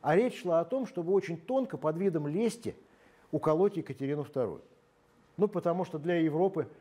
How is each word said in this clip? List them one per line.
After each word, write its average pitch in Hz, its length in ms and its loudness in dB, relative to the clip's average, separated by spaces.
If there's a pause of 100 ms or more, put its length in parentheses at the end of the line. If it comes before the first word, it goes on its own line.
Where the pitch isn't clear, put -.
А 151 140 2
речь 233 280 2
шла 165 160 2
о 170 60 2
том, 254 200 -4
чтобы 175 280 -2
очень 180 240 0
тонко, 254 400 -2
под 156 200 -2
видом 165 300 0
лести, 180 480 -2 (560)
уколоть 175 460 2
Екатерину 143 460 -4
вторую. 110 380 -4 (760)
Ну, 202 100 4
потому 180 360 0
что - 140 -8
для 170 200 0
Европы, 160 500 2 (140)